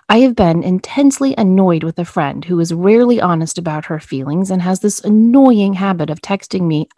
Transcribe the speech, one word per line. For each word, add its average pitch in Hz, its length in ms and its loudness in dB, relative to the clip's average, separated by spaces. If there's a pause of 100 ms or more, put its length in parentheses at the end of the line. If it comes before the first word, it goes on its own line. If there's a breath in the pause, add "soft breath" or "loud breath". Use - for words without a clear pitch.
I 220 120 2
have 254 160 4
been 170 260 2
intensely 269 720 0
annoyed 185 460 2
with 165 160 -6
a 175 60 -4
friend 143 400 -6
who 175 160 -2
is 170 120 -2
rarely 220 480 2
honest 165 380 -2
about 156 280 -8
her 156 120 -8
feelings 151 540 -6
and 180 100 -2
has 185 180 -2
this 208 200 -2
annoying 220 760 4
habit 180 360 -4
of 156 120 -10
texting 190 460 -4
me 156 300 -2